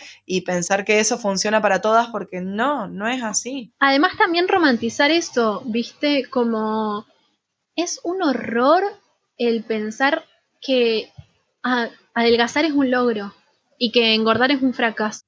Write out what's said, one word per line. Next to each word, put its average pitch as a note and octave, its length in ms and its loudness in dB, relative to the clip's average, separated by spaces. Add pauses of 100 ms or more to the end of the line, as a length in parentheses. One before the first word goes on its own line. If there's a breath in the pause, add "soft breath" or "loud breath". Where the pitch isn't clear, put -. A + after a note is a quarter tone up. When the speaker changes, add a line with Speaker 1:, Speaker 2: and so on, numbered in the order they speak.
(260 loud breath)
Speaker 1:
y F#3 160 -2
pensar F3+ 420 -2
que G#3+ 160 4
eso G#3+ 180 0
funciona G#3+ 440 0
para F#3+ 180 2
todas, A3+ 280 2
porque F#3 320 -8
no, G#3+ 480 -4
no F#3 200 -8
es B3+ 140 -4
así. A#3 580 -8
Speaker 2:
Además, C#4 380 4
también F4+ 300 2
romantizar C#4+ 640 2
eso, A#3 520 0
¿viste? C4 640 -2
Como A3 800 -2 (680)
es E4+ 280 -4
un F#4 180 -4
horror B3+ 600 2 (560)
el A#3 260 0
pensar A3+ 600 -2 (360)
que, A#3 500 0 (520)
ah, B3 260 -2 (260)
adelgazar A#3 500 2
es E4 80 0
un C#4 180 2
logro A#3 420 0 (460)
y A#3 140 -2
que A3+ 220 4
engordar A3 360 2
es C#4 100 0
un C4 140 0
fracaso. A3 540 -4